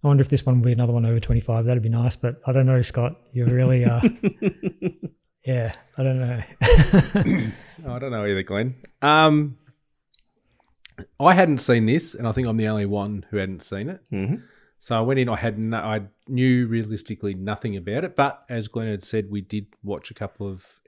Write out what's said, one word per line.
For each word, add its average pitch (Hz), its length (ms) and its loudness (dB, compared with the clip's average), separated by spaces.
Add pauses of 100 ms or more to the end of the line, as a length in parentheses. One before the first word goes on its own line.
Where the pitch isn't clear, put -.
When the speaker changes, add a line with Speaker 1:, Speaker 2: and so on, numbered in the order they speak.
Speaker 1:
I 143 60 0
wonder 143 140 6
if 131 80 2
this 139 160 0
one 127 160 2
will 117 60 2
be 123 40 2
another 120 220 0
one 117 120 0
over 113 140 0
twenty-five. 113 460 0
That'd 123 180 0
be 113 60 -2
nice, 117 260 0
but - 320 -6
I 131 60 -2
don't 131 120 4
know, 127 160 2
Scott. - 380 -4 (140)
You're 123 140 0
really, 127 360 2
uh, 120 160 2 (720)
Speaker 2:
<laughs> - 760 -10
Speaker 1:
yeah, 120 280 -2 (240)
I 135 60 -2
don't 131 160 0
know. 123 220 -4 (200)
<laughs> 160 880 6 (340)
Speaker 3:
Oh, 127 80 -6
I 123 60 -6
don't 135 120 -6
know 107 140 -4
either, 98 180 0
Glenn. 110 320 -4 (260)
Um, 151 560 4 (1600)
I 170 140 6
hadn't 170 260 4
seen 117 260 4
this, 131 300 0
and 117 120 -6
I 110 60 -2
think 127 140 -2
I'm 113 100 -2
the 110 120 0
only 107 160 -2
one 101 440 -4
who 107 80 -8
hadn't 95 240 -6
seen 101 280 -8
it. 190 120 -14 (100)
Speaker 2:
Mm-hmm. 101 240 -2 (440)
Speaker 3:
So - 180 -4
I 113 40 0
went 135 180 0
in, 123 100 0
I 110 80 -2
had 110 220 -4
no, 113 180 -4
I 107 240 -4 (280)
knew 127 380 2
realistically 107 680 -6
nothing 101 420 -8
about 104 280 -6
it, - 120 -10
but 139 320 0
as 113 200 -8
Glenn 113 200 -6
had 101 140 -6
said, 107 260 -4
we 101 120 -6
did 101 240 -8 (180)
watch 101 280 -10
a - 20 -20
couple 101 340 -12
of 92 180 -14 (220)